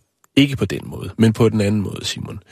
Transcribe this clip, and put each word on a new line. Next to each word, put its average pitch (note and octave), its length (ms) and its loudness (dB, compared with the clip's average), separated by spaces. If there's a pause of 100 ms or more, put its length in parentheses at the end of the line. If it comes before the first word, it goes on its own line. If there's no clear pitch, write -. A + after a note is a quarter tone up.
(360)
Ikke C#3 200 4
på - 100 -2
den - 180 -4
måde, - 340 -12
men A2 160 6
på A2+ 160 4
den G#2+ 120 0
anden G2+ 200 0
måde, - 240 -8
Simon. - 340 -10 (120)